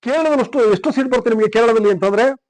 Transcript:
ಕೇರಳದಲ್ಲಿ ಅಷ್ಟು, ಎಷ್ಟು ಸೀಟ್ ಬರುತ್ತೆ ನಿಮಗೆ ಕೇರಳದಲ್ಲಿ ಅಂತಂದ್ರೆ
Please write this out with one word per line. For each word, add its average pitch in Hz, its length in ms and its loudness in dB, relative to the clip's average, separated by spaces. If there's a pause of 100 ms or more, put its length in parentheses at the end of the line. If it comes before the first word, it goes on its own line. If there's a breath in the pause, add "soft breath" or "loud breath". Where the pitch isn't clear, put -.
ಕೇರಳದಲ್ಲಿ 294 420 0
ಅಷ್ಟು, 226 300 0
ಎಷ್ಟು 254 200 -2
ಸೀಟ್ 262 160 -2
ಬರುತ್ತೆ 240 220 0
ನಿಮಗೆ 214 200 0
ಕೇರಳದಲ್ಲಿ 226 400 2
ಅಂತಂದ್ರೆ 202 600 -2